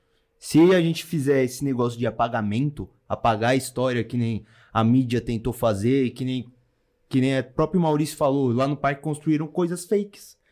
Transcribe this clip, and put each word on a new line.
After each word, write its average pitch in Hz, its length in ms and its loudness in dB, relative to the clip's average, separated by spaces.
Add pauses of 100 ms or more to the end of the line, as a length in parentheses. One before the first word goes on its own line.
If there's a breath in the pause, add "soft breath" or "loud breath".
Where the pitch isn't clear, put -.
(380)
Se 170 360 6
a 180 80 4
gente 165 220 -2
fizer 139 400 2
esse 127 200 -6
negócio 120 340 -2
de 120 80 -2
apagamento, 117 840 -4 (180)
apagar 113 420 0
a 135 60 2
história 123 480 -2
que 120 120 -8
nem 113 280 -2 (280 soft breath)
a 113 120 2
mídia 120 360 2
tentou 117 320 -4
fazer, 117 580 0
que 131 140 -8
nem, 127 280 -6 (560)
que 131 120 0
nem 135 180 2
o 131 60 -2
próprio 156 360 -2
Maurício 151 360 0
falou, 139 360 2
lá 131 140 0
no 143 100 -2
parque 143 240 -2
construíram 156 460 -2
coisas 175 380 -4
fakes. - 520 -4 (160)